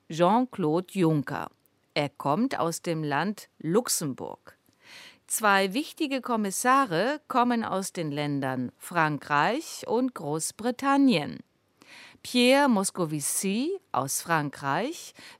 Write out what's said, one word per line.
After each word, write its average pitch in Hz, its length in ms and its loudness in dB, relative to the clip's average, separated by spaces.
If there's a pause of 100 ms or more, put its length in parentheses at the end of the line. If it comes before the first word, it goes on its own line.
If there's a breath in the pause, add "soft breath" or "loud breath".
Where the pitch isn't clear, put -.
Jean-Claude 175 840 2
Juncker. 156 580 0 (420)
Er 147 160 0
kommt 190 480 -2
aus 165 240 -2
dem 160 220 -4
Land 151 460 -4 (100)
Luxemburg. 156 1000 -4 (680 loud breath)
Zwei 196 480 2
wichtige 277 460 -2
Kommissare 240 1040 2
kommen 240 360 2
aus 185 300 -4
den 156 160 -4
Ländern 139 720 -2
Frankreich 160 1080 0
und 247 300 0
Großbritannien. 202 1200 0 (840 loud breath)
Pierre 254 440 6
Moscovici 190 1000 -2 (220)
aus 135 320 -4
Frankreich 156 880 -4 (260 loud breath)